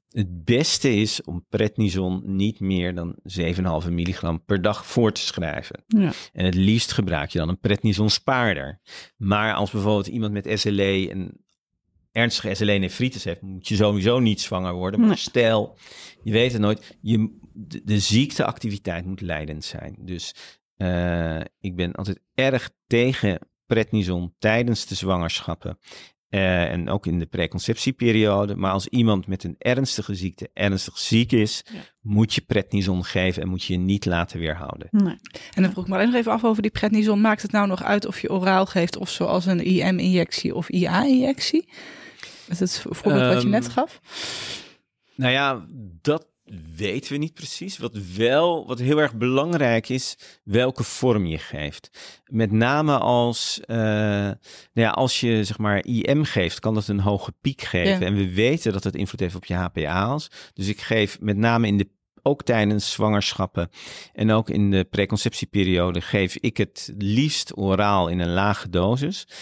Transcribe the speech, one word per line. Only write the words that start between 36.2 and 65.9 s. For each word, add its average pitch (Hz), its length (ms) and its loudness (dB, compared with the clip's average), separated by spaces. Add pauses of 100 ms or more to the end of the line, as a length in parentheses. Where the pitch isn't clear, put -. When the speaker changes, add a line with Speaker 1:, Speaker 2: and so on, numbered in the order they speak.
Speaker 3:
even 226 120 0
af 220 120 0
over 220 180 2
die 214 80 0
prednison. 214 500 2
Maakt 214 220 2
het 208 100 -6
nou 202 140 2
nog 185 160 -2
uit 202 240 0
of 190 140 -8
je - 100 -4
oraal 190 360 2
geeft 170 300 0
of - 140 -8
zoals 180 360 0
een 185 200 2
I 185 160 4 (100)
M-injectie 180 600 0
of - 160 -4
I 180 160 2
A-injectie? 262 840 2 (800)
Met 175 100 -4
het 185 220 0
voorbeeld 127 540 2
wat 123 80 4
je 120 60 2
net 220 160 2
Speaker 1:
Ehm, - 80 -10
Speaker 3:
gaf. - 280 -2 (1120)
Speaker 1:
nou 127 180 2
ja, 131 340 0 (340)
dat 151 260 0 (500)
weten 104 360 -4
we 147 60 -2
niet 156 160 -4
precies. - 440 -12
Wat 113 180 -8 (200)
wel, 147 500 2
wat 123 120 -6
heel 135 200 2
erg 143 160 2
belangrijk 131 760 2
is, - 300 -6 (260)
welke 123 400 2
vorm 107 420 2
je 80 120 -2
geeft. - 520 -10 (360)
Met 113 240 0
name 135 480 2
als, 120 680 0
eh, 117 100 -4
nou 107 600 0 (360)
ja, 113 180 4
als - 300 0
je, 113 240 2
zeg 104 140 -6
maar, 104 280 0
I 117 160 0 (120)
M 151 100 2
geeft, 90 360 -2
kan 110 140 0
dat 107 140 -2
een 101 120 0
hoge 101 400 0
piek - 220 -4
geven. 95 380 0
Speaker 3:
Ja. 92 60 0
Speaker 1:
En 98 80 0
we 98 200 0
weten 120 380 2
dat 95 120 -2
het 95 100 -2
invloed 98 260 -4
heeft 90 140 -2
op 90 100 -10
je 92 100 -4
H 90 120 0
P 85 120 -8
A's. 98 520 -2 (240)
Dus 95 140 -4
ik 104 120 -4
geef 110 400 0
met 104 160 0
name 117 300 4
in 101 100 4
de, 98 120 2 (340)
ook 143 200 0
tijdens 104 500 0
zwangerschappen 104 760 -2 (440)
en 107 180 0
ook 110 200 2
in 101 200 2
de 95 140 4
preconceptieperiode 92 1160 0